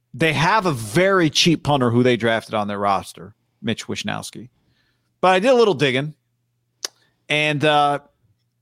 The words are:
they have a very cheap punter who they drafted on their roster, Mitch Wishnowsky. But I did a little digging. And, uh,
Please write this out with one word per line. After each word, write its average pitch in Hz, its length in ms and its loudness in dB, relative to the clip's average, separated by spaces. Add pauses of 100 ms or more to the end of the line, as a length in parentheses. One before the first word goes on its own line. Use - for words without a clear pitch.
(140)
they 156 180 0
have 180 320 0
a 175 80 0
very 160 560 0
cheap - 340 0
punter 131 280 0
who 120 120 2
they 123 140 4
drafted 113 380 -2
on 104 120 -2
their 101 120 -8
roster, 98 560 -4 (260)
Mitch - 260 -6
Wishnowsky. 107 600 -10 (720)
But 185 140 2
I 185 40 2
did 226 120 2
a 262 40 6
little 220 200 4
digging. 139 400 -2 (1120)
And, 151 340 -2
uh, 147 360 2 (640)